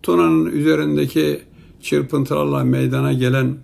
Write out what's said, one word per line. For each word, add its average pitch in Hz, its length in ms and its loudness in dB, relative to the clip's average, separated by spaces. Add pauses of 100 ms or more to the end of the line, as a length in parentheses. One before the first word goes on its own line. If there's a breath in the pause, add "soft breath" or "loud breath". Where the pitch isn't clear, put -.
Tuna'nın 165 440 2
üzerindeki 151 960 0 (400 loud breath)
çırpıntılarla 143 800 -2
meydana 131 480 0
gelen 127 520 0